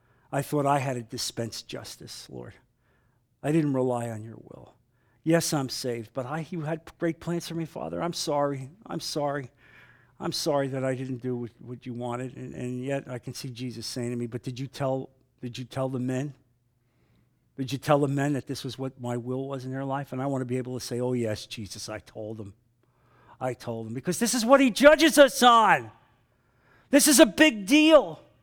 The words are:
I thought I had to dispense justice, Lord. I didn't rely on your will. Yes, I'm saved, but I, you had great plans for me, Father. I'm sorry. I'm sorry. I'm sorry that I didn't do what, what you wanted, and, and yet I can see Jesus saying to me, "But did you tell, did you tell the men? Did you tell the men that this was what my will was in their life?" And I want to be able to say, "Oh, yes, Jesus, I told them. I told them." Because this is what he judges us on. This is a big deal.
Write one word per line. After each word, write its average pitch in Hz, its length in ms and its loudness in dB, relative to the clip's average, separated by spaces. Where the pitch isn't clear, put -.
I 143 60 -2
thought 147 240 -2
I 143 140 2
had 135 160 -4
to 123 80 -8
dispense 117 580 -8
justice, - 720 -16
Lord. - 240 -14
I 143 100 0
didn't 147 220 2
rely 123 340 0
on 107 140 -8
your 113 140 -14
will. - 360 -20
Yes, 165 280 2
I'm 139 160 -2
saved, 117 460 -6
but 131 100 -6
I, 151 240 -8
you 170 140 -8
had 160 180 -6
great 165 220 -4
plans 170 260 -6
for 165 80 -10
me, 165 120 -6
Father. 170 360 -8
I'm 170 120 -4
sorry. 143 560 -2
I'm - 140 -8
sorry. 143 500 -6
I'm 170 140 -6
sorry 143 360 0
that 131 160 -4
I 131 100 -2
didn't 127 260 -8
do 123 160 -4
what, 120 140 -8
what 120 240 -16
you 123 80 -10
wanted, 123 440 -8
and, 127 180 -12
and 123 280 -6
yet 139 280 -4
I 123 80 -8
can 127 160 -12
see - 160 -12
Jesus 117 340 -10
saying 120 240 -6
to 123 80 -4
me, 120 100 -4
"But 120 160 -10
did 123 160 -10
you 135 80 -8
tell, 131 440 -4
did 120 160 -10
you 127 80 -10
tell 131 240 -4
the 131 100 -4
men? 131 320 -4
Did 135 120 -8
you 139 60 -4
tell 147 220 2
the 143 100 2
men 139 240 0
that 131 140 -4
this - 180 -8
was 127 140 -10
what 131 200 -8
my 120 200 -4
will 127 300 -6
was 135 180 -10
in 131 40 -8
their 135 140 -6
life?" 135 300 -6
And 131 80 -4
I 139 40 -2
want 139 140 -2
to 127 60 -4
be 123 100 -4
able 127 240 -6
to - 40 -10
say, 120 140 -6
"Oh, 123 140 -2
yes, 113 320 -2
Jesus, - 460 -12
I 110 80 -10
told 110 400 -12
them. 101 160 -14
I 127 140 -4
told 113 340 -8
them." 113 60 -10
Because - 260 -4
this 240 140 0
is 226 140 -2
what 269 140 8
he 269 100 4
judges 285 480 8
us 277 240 8
on. 202 480 6
This 277 180 6
is 277 140 8
a 311 60 12
big 220 400 4
deal. 285 520 6